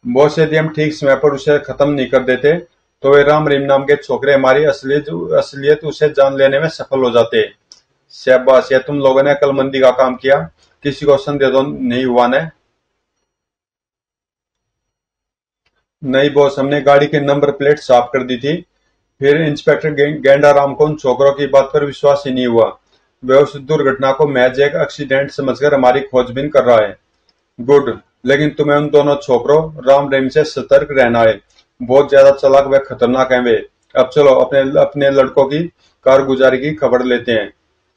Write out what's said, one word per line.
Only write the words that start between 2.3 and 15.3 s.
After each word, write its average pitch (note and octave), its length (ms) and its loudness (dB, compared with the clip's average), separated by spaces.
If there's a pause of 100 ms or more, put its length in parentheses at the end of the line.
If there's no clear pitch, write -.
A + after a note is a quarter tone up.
तो C#3 80 0
वे C#3+ 120 6
राम D3+ 260 2
रहीम C#3 140 0
नाम C#3 220 0
के C#3+ 120 0
छोकरे C3+ 380 -2
हमारी C3+ 300 2
असलियत, C#3+ 440 -4 (260)
असलियत D3 500 0
उसे D3+ 240 -2
जान C#3 280 0
लेने C#3 240 0
में D#3+ 80 -4
सफल C3+ 320 -6
हो B2 100 0
जाते।" A2+ 320 0 (720)
"शाबाश, B2+ 580 2
यह C3 60 2
तुम D3 200 -4
लोगों C3+ 240 2
ने C#3+ 80 0
अक्लमंदी C#3 500 -2
का B2+ 100 6
काम B2+ 260 0
किया, C3+ 220 0 (460)
किसी C#3+ 220 -6
को C#3 100 4
संदेह C3+ 340 -2
तो C3+ 120 2
नहीं C3 420 -4
हुआ A#2+ 220 2
ने?" C3 140 0 (3500)